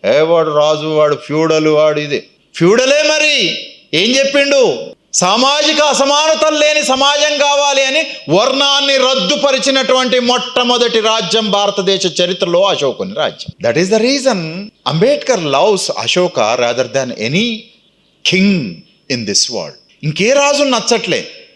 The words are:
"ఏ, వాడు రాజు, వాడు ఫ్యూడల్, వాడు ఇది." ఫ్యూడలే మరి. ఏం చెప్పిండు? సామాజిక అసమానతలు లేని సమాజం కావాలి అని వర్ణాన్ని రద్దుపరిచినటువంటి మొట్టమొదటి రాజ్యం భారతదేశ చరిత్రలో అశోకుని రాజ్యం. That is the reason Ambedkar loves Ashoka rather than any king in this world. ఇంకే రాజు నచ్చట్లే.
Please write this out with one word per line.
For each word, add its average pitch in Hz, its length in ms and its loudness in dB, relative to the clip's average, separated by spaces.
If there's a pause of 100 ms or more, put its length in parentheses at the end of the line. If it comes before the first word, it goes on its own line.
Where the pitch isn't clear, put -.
"ఏ, 123 160 2
వాడు 160 300 2
రాజు, 151 360 0
వాడు 151 280 2
ఫ్యూడల్, 156 540 0
వాడు 151 320 2
ఇది." 143 280 -6 (260)
ఫ్యూడలే 254 480 4
మరి. 302 640 0 (280)
ఏం 226 240 2
చెప్పిండు? 277 580 2 (380)
సామాజిక 285 680 2
అసమానతలు 302 760 2
లేని 302 240 2
సమాజం 285 560 0
కావాలి 285 460 2
అని 302 220 -2 (240)
వర్ణాన్ని 277 680 2
రద్దుపరిచినటువంటి 262 1200 0
మొట్టమొదటి 240 800 0
రాజ్యం 220 500 -2
భారతదేశ 196 720 -2
చరిత్రలో 175 420 0
అశోకుని 131 520 -2
రాజ్యం. - 500 -6
That 160 200 0
is 196 100 0
the 220 100 2
reason 214 640 -2 (260)
Ambedkar 262 400 0
loves 170 420 0
Ashoka 127 840 -2
rather 120 240 0
than 123 340 -4
any 208 400 -2 (760)
king 185 380 0 (400)
in 123 40 -2
this 110 120 -6
world. 98 460 -4 (280)
ఇంకే 175 300 0
రాజు 285 300 2
నచ్చట్లే. 214 680 -2 (260)